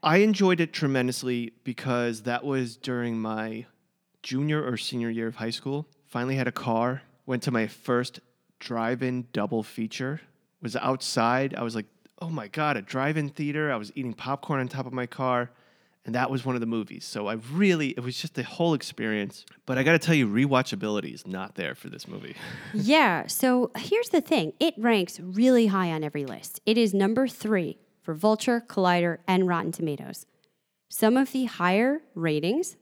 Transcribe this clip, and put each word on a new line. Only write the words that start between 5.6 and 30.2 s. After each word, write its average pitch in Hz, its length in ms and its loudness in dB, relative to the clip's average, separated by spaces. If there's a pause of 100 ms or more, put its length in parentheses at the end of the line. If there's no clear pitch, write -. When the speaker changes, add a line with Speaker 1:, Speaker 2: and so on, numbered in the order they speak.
Speaker 1:
Finally 127 300 -4
had 131 100 0
a 123 60 -2
car. 120 500 0 (240)
Went 123 160 -2
to - 80 0
my 113 160 2
first 123 540 -4 (400)
drive-in 123 720 -2
double 107 320 -2
feature. 127 560 -6 (420)
Was 117 140 -6
outside. 131 800 0
I - 80 -6
was, 113 100 -6
like, 110 120 -6 (340)
oh 170 100 -8
my 127 180 -8
God, 151 280 -2
a 101 60 -6
drive-in 143 480 -2
theater. 147 420 -2
I 123 40 -2
was 107 180 -8
eating 127 200 -6
popcorn 135 460 -4
on 127 80 -2
top 131 180 -6
of 127 60 -12
my 127 140 -4
car. 123 440 -2 (560)
And 113 80 -6
that 127 160 0
was 131 160 -4
one 127 80 0
of 120 80 -2
the 117 40 -4
movies. 113 380 -4
So 104 220 -6
I 107 80 -2 (180)
really, 170 380 4
it 127 100 -8
was 123 180 -6
just - 160 -8
the 127 80 -4
whole 170 300 0
experience. 107 720 -4 (220)
But 131 100 -2
I 135 60 2
gotta 156 160 6
tell 160 160 4
you, 131 120 6
rewatchability 107 880 0
is - 140 -16
not 95 300 -8
there 73 180 -6
for - 160 -16
this - 180 -16
movie. - 280 -12 (200)
<laughs> - 180 -14
Speaker 2:
Yeah, 214 520 4
so 247 500 2
here's 415 320 0
the 349 140 4
thing. - 360 0
It 330 200 2
ranks 214 420 2
really 226 460 6
high 190 260 2
on 156 100 -2
every 147 220 -4
list. - 400 -12
It 220 140 4
is 214 160 4
number 220 340 4
three 208 480 -2 (260)
for 165 120 -6
Vulture, 214 520 2
Collider, 175 520 2 (100)
and 185 180 6
Rotten 170 260 0
Tomatoes. 147 520 -6 (640)